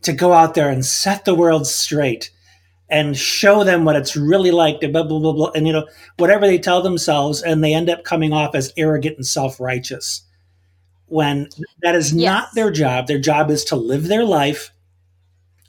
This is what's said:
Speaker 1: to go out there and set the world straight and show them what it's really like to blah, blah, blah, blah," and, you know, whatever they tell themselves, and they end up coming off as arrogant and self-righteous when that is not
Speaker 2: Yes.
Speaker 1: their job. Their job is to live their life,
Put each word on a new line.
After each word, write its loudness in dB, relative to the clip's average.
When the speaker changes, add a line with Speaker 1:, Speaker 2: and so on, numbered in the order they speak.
Speaker 1:
to -2
go 2
out 6
there 2
and -2
set -4
the 2
world 2
straight -4
and 0
show 2
them 2
what 4
it's -4
really 2
like 2
to -2
blah, 0
blah, -4
blah, 0
blah," -2
and, 0
you 0
know, -2
whatever 4
they 4
tell 0
themselves, -2
and 0
they 2
end -2
up -4
coming -2
off 0
as -4
arrogant -2
and -10
self-righteous -6
when -2
that 2
is 0
not 0
Speaker 2:
Yes. -16
Speaker 1:
their 0
job. -2
Their -2
job 0
is -2
to -2
live -2
their 0
life, 0